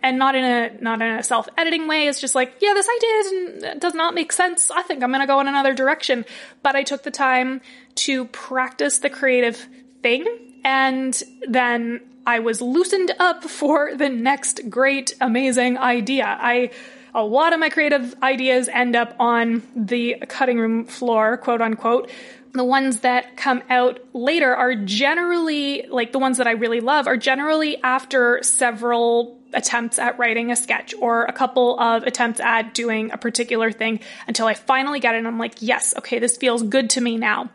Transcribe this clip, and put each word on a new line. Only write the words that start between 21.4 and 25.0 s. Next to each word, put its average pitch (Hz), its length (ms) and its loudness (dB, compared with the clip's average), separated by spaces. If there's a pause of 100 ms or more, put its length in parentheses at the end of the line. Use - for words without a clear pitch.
unquote. 226 480 0 (420)
The 254 120 -2
ones 262 360 2
that 247 360 0
come 247 340 -2
out 247 300 2 (120)
later 269 420 2
are 254 200 2
generally, 285 1120 0